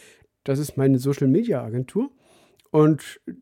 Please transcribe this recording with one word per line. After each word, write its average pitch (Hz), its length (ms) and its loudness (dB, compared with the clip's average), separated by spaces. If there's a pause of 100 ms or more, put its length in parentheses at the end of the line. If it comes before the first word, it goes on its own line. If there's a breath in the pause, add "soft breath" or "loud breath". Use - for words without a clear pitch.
(440 soft breath)
Das 139 160 -2
ist - 160 -10
meine 135 240 2
Social-Media-Agentur. 139 1120 -2 (600 soft breath)
Und 156 500 2 (220)